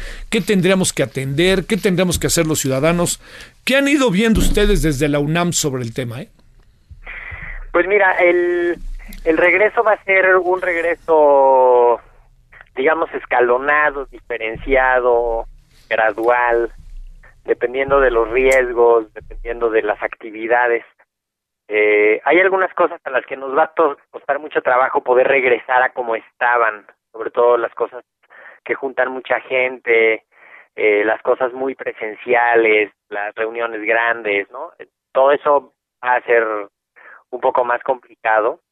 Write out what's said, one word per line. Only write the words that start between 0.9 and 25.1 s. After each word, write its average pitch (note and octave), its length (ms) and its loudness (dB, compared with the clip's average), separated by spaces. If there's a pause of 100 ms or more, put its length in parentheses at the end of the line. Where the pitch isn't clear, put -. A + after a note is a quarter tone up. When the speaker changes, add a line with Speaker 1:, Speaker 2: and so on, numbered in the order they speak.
Speaker 1:
que E3 80 -2
atender, D3 640 -2
qué - 100 -2
tendríamos F3+ 440 0
que - 80 -2
hacer D#3+ 180 0
los D#3 140 -2
ciudadanos. D#3 600 0 (460)
¿Qué B3+ 120 0
han C#4 100 2
ido C4+ 240 2
viendo A3 300 2
ustedes - 420 2
desde D3 260 0
la C#3+ 80 0
unam D#3+ 360 -2
sobre C3 280 -4
el A#2 120 -8
tema, A#2+ 280 -10
eh? G#3+ 80 -18 (1400)
Speaker 2:
Pues F3 160 0
mira, G3 320 2
el, F3 580 0 (480)
el D#3+ 120 2
regreso F#3 460 2
va G#3 100 2
a - 100 -2
ser F#3+ 320 2
un F#3 260 0
regreso, C#3 1400 4 (760)
digamos, D#3 400 -2
escalonado, C#3 880 0
diferenciado, A#2+ 1400 -2 (440)
gradual, A#2 840 0 (720)
dependiendo C3+ 560 -2
de C3 120 4
los A2+ 180 0
riesgos, A#2+ 840 2
dependiendo A#2 560 -8
de A2 100 0
las G#2 220 -4
actividades. A2+ 840 -2 (840)
Eh, G#2+ 540 2
hay D#3 140 2
algunas F#3+ 340 0
cosas E3 300 -2
a D3 80 -12
las B2 160 -4
que C3+ 100 -12
nos C3+ 180 -8
va D#3+ 100 2
a - 100 -6
to-, D3 200 0 (140)
costar C#3 300 -6
mucho D3+ 220 -8
trabajo C3 420 0
poder B2+ 240 2